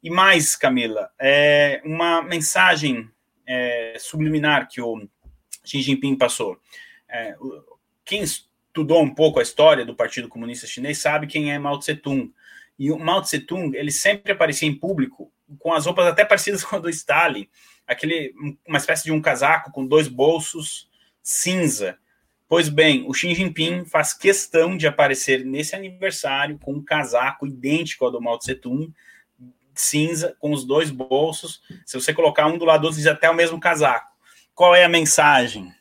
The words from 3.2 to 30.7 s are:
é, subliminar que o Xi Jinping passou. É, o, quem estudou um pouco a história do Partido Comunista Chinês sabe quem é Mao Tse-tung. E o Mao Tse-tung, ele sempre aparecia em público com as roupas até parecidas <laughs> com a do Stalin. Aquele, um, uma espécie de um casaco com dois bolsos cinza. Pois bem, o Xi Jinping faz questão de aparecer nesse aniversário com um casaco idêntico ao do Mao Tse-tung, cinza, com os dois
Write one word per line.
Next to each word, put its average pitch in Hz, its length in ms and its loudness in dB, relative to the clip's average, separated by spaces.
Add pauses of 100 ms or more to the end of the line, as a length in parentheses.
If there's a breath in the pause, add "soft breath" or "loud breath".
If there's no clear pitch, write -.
é, 120 540 -6
subliminar 151 680 -2
que - 140 -14
o 110 260 -8 (560)
Xi 139 180 -6
Jinping 135 340 -2
passou. 117 440 -2 (500 loud breath)
É, 113 300 -12
o, - 240 -16 (420)
quem 202 160 -6
estudou 160 800 -2
um 143 120 0
pouco 156 260 4
a 117 40 2
história 147 420 4
do 113 100 -14
Partido 117 340 -4
Comunista 117 380 -14
Chinês 143 320 -8
sabe 151 280 -2
quem 147 240 -4
é 143 60 -6
Mao 143 220 -4
Tse-tung. 139 520 -6 (460 soft breath)
E 139 140 -4
o 156 80 -4
Mao 170 220 0
Tse-tung, 156 540 -6
ele 147 160 -6
sempre 202 400 -2
aparecia 160 360 0
em 143 80 -2
público 160 560 -6 (260)
com 330 160 -4
as 302 120 0
roupas 180 200 2
até 165 180 4
parecidas 202 400 0
<laughs> - 20 -10
com - 100 -6
a 180 40 -2
do 170 100 -6
Stalin. 156 580 -2 (400 soft breath)
Aquele, 156 500 -4
um, 147 200 -10 (100)
uma 156 100 -2
espécie 156 280 -2
de 160 80 -2
um 156 80 0
casaco 147 500 0
com 135 140 -8
dois 147 240 2
bolsos 151 800 -2 (340)
cinza. 151 760 -4 (520)
Pois 160 200 2
bem, 147 380 2
o 135 60 -6
Xi 175 200 -2
Jinping 175 520 -4
faz - 280 -2
questão 180 640 0
de 156 100 0
aparecer 135 580 0
nesse 143 300 -8
aniversário 165 840 -6
com 139 160 -10
um 147 100 -8
casaco 135 600 -2
idêntico 139 600 -4
ao 120 60 0
do 120 100 -8
Mao 117 160 -4
Tse-tung, 131 560 -8 (800 soft breath)
cinza, 156 680 -2
com 147 120 -4
os 139 120 -4
dois 151 260 0